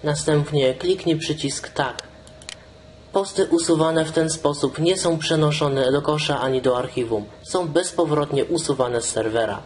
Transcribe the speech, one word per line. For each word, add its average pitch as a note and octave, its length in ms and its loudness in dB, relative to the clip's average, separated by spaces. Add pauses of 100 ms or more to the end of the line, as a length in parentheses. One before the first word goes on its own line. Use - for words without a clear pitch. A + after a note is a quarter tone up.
Następnie D3 680 2
kliknij F3 420 0
przycisk D3+ 520 -4
Tag. C3 340 -4 (1080)
Posty G3 320 0
usuwane D#3+ 600 2
w D#3 80 -6
ten D#3+ 180 2
sposób C#3+ 480 -2
nie E3+ 180 2
są E3+ 220 0
przenoszone D3 760 2
do C#3+ 100 2
kosza D3 380 0
ani C3 220 0
do B2+ 160 2
archiwum. A#2 460 -2 (180)
Są F3+ 260 -2
bezpowrotnie D3+ 760 0
usuwane B2+ 560 -2
z - 80 -4
serwera. A2 580 -2